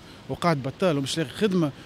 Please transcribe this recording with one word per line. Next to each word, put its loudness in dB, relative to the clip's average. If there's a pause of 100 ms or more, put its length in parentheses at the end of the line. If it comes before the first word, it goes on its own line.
(300)
وقاعد 0
بطال 0
ومش -2
لاقي -2
خدمة 2 (140)